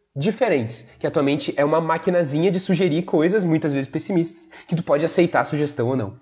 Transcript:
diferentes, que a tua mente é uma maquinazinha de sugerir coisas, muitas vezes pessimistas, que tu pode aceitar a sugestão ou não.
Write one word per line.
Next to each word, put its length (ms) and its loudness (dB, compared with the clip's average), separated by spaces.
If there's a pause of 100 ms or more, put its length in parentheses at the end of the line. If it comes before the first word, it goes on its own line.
(160)
diferentes, 680 -2 (160)
que 60 -8
a 60 -2
tua 100 0
mente 360 0
é 80 2
uma 160 2
maquinazinha 680 0
de 100 -2
sugerir 440 0
coisas, 400 2
muitas 300 0
vezes 160 -4
pessimistas, 600 -4 (180)
que 80 -2
tu 80 -2
pode 220 2
aceitar 360 2
a 40 0
sugestão 440 -2
ou 80 0
não. 240 -6